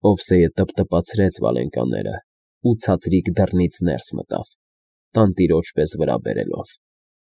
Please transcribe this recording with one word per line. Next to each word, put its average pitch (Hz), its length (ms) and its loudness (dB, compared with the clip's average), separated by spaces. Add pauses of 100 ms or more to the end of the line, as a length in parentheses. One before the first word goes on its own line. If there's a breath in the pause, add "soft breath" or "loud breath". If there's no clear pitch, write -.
Օվսեյը 90 460 4
տպտպացրեց - 880 0
վալենկաները 58 800 -2 (480)
ու 123 100 4
ցածրիկ 92 560 0
դռնից 90 500 0
ներս 85 320 -2
մտավ, - 380 -8 (640)
տանտիրոջ 87 580 2
պես 76 220 -2
վրա 73 240 0
բերելով։ 50 560 -6 (600)